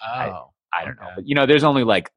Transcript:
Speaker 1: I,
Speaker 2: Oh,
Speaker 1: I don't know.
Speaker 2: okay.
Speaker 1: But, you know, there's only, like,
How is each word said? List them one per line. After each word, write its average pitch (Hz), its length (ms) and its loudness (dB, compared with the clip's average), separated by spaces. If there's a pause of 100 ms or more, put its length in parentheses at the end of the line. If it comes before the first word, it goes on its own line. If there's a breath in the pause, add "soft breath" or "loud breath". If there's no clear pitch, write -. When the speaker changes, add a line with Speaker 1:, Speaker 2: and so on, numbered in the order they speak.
Speaker 1:
I, 120 240 -6
Speaker 2:
Oh, 76 260 -14 (180)
Speaker 1:
I - 140 -4
don't - 120 -12
know. - 100 -20
Speaker 2:
okay. 90 80 -16
Speaker 1:
But, 95 120 -12
you 143 60 -2
know, 139 140 2
there's 147 160 6
only, 139 200 2
like, 101 340 0